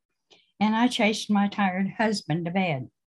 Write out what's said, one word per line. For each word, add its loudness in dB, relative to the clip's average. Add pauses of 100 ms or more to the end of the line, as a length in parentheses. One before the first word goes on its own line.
(600)
and 2
I 4
chased 0
my 4
tired -2
husband -2
to -6
bed. -2 (300)